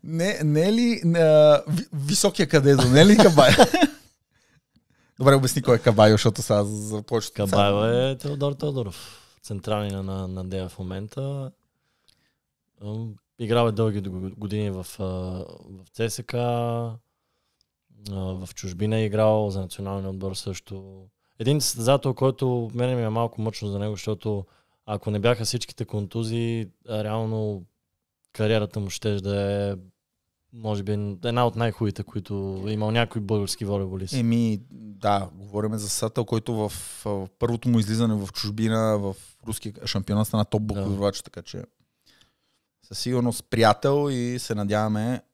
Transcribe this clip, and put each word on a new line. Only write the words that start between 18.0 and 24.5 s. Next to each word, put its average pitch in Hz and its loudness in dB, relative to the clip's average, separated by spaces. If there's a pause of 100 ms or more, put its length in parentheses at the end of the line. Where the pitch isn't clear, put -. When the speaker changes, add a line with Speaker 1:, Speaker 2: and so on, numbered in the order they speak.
Speaker 2:
в 95 -8
чужбина 98 -4
е 110 0
играл, 107 2
за 95 -6
националния 95 -8
отбор 95 -8
също. 95 -14 (320)
Един 135 0
състезател, 127 0
който 123 -2
мене 123 -2
ми 120 -2
е 110 -2
малко 113 -4
мъчно 107 -6
за 101 -4
него, 104 -4
защото 104 -6 (400)